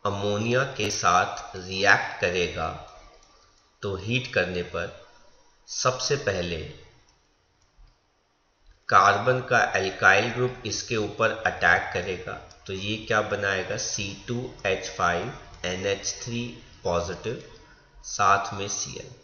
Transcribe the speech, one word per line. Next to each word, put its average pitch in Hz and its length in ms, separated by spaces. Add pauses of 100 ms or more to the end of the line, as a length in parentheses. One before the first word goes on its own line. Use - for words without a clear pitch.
अमोनिया 104 600 (140)
के 107 140
साथ - 640
react 95 680
करेगा, 87 460 (1120)
तो 98 140
heat 117 380
करने 90 320
पर 87 260 (760)
सबसे 127 500
पहले 87 400 (2250)
carbon 107 520
का 123 160 (160)
alkyl 95 600
group 123 300
इसके 110 320
ऊपर 107 340 (160)
attack 92 460
करेगा, 92 400 (340)
तो 98 60
ये 101 240
क्या 107 240
बनाएगा, 101 560
सी - 280 (220)
two 120 100 (280)
H - 240
five 87 440 (320)
N 92 220
H 98 260 (100)
three 120 180 (420)
positive, 87 600 (600)
साथ 98 500
में 98 140
सीएल। - 440 (120)